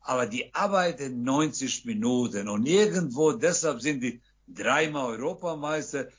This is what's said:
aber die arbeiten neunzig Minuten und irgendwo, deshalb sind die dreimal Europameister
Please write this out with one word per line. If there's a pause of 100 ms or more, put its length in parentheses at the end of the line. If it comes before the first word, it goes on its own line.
aber
die
arbeiten
neunzig
Minuten
und
irgendwo,
deshalb
sind
die (260)
dreimal
Europameister (120)